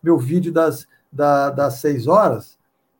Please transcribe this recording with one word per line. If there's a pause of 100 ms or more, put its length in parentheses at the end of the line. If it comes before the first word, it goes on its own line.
meu
vídeo
das, (240)
da,
das
seis
horas, (420)